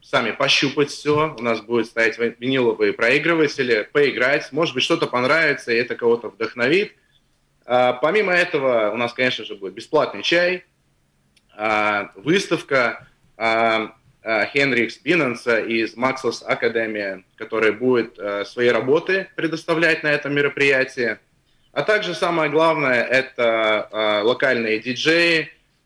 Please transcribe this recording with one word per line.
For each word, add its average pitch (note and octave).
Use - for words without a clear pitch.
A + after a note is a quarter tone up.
сами A#2+
пощупать C#3+
всё. D3
У A2+
нас A#2
будут A2+
стоять A2+
ви-, A#2
виниловые A#2+
проигрыватели, C#3
поиграть. C#3
Может C#3+
быть, B2+
что-то E3
понравится, C3+
и A2+
это A#2+
кого-то A#2
вдохновит. B2
А, B2
помимо F#3
этого, C3+
у -
нас, A#2+
конечно B2
же, G2+
будет F#2+
бесплатный A#2
чай, F3
а, G#2
выставка, C3
а, A2+
а, G#2+
Хенрикс B2
Бинанса B2
из A2
Максос B2+
Академия, A2
который G#2+
будет, A#2
э, G2+
свои A#2+
работы D#3
предоставлять D#3+
на D3+
этом C#3+
мероприятии. C3+
А C#3+
также F3+
самое E3
главное, D3+
это, A2+
э, G#2+
локальные A#2
диджеи, D#3